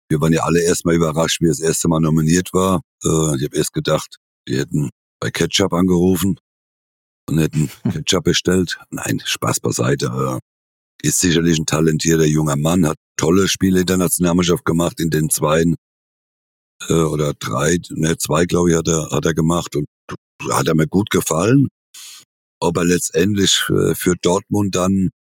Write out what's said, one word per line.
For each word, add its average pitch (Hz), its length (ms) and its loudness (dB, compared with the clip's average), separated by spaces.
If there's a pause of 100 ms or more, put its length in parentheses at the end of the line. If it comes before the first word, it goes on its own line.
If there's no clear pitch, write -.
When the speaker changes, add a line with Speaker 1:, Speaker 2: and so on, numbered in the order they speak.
Speaker 1:
wir 78 120 0
waren 80 120 2
ja 80 100 2
alle 85 200 2
erstmal 85 320 0
überrascht, 80 460 0
wie 85 60 2
er 82 40 4
das 71 100 -2
erste 80 280 -2
Mal 80 120 2
nominiert 80 520 0
war. 92 300 0 (220)
Äh, 80 320 0
ich 65 80 -4
habe - 120 -6
erst 78 160 -2
gedacht, 78 440 -4 (320)
die 65 100 -2
hätten 71 320 -4 (300)
bei - 100 -6
Ketchup 90 420 0
angerufen 90 680 2 (880)
und 76 100 0
hätten 76 320 0 (120)
Speaker 2:
<laughs> - 80 -2
Speaker 1:
Ketchup 82 340 -2
bestellt. 90 540 0 (120)
Nein, - 340 -4
Spaß - 360 -4
beiseite. - 460 -2
Äh, - 1000 -8
ist - 140 -2
sicherlich 82 380 2
ein 80 80 -4
talentierter 80 600 2
junger 76 300 0
Mann, 80 300 2
hat 78 100 0 (200)
tolle 92 320 2
Spiele 92 320 2
in 90 60 0
der 92 120 0
Nationalmannschaft 87 680 0
gemacht, 85 360 -2
in 82 100 -2
den 78 200 0
zweien, 78 460 2 (1120)
äh, 80 60 2
oder 76 400 0
drei, 80 440 -2 (120)
ne, 80 280 0
zwei, 82 280 0
glaube 87 240 2
ich, 82 60 4
hat 80 120 -2
er, 80 220 -2
hat 67 140 -2
er 82 100 0
gemacht 82 420 0
und 73 100 -4 (640)
hat 65 160 0
er 82 60 0
mir 80 120 2
gut 98 240 0
gefallen. 101 580 2 (920)
Ob 87 160 0
er 90 80 0
letztendlich, 90 840 2
äh, 92 260 0
für 180 220 0
Dortmund 101 580 0
dann 95 360 0 (240)